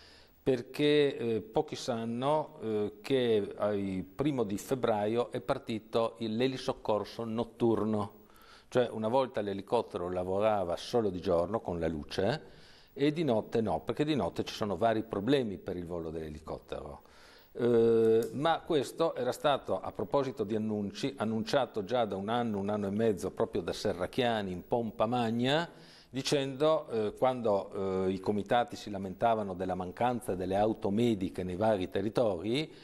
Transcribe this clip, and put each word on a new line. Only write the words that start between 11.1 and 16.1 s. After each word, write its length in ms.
giorno 400
con 180
la 80
luce 560
e 200
di 100
notte 380
no, 200
perché 240
di 120
notte 280
ci 100
sono 220
vari 260
problemi 540
per 200
il 100
volo 240